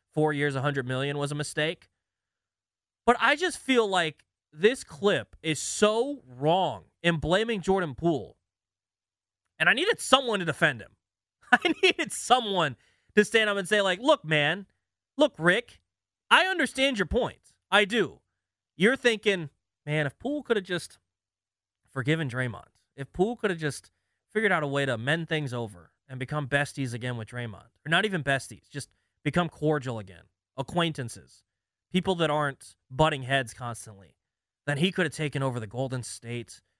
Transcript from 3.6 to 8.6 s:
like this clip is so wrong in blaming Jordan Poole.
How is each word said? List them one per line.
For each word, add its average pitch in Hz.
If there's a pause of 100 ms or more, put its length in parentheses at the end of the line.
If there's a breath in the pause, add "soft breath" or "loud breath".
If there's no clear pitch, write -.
like 175 (280)
this 196
clip 156
is 156
so 240
wrong 135 (160)
in 170
blaming 190
Jordan 185
Poole. 151 (1200)